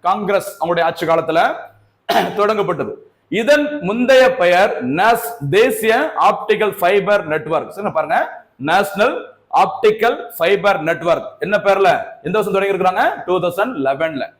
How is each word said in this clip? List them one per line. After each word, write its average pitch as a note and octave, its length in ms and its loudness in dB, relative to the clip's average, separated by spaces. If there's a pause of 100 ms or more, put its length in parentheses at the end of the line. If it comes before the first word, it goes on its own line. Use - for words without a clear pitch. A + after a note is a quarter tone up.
காங்கிரஸ் G3 500 -2
அவங்களுடைய E3+ 340 -2
ஆட்சி E3 200 -2
காலத்துல E3 340 0 (720)
<clears throat> F#3+ 260 0
தொடங்கப்பட்டது. G3+ 560 -2 (380)
இதன் C#4+ 340 2 (160)
முந்தைய B3 420 4 (120)
பெயர் F3+ 360 4 (200)
நஸ், G#3 360 2 (220)
தேசிய A3 440 2 (280)
ஆப்டிகல் G#3 540 2
ஃபைபர் G3 500 2
நெட்வொர்க். D#3 460 -4
சரிங்களா? G3+ 260 -6
பாருங்க, - 200 0 (440)
நேஷனல் F#3+ 540 0 (400)
ஆப்டிகல் G#3+ 600 2 (140)
ஃபைபர் F#3+ 500 0
நெட்வொர்க். D#3+ 480 -2 (100)
என்ன F#3 180 -2
பேர்ல, G3 320 2 (340)
எந்த F3 120 -4
வருஷம் G3+ 200 0
தொடங்கி G3 180 0
இருக்கிறாங்க? F#3 300 0 (200)
டூ F3+ 160 0
தௌசண்ட் G3 420 -2
லெவன்ல. C#3 440 -2 (140)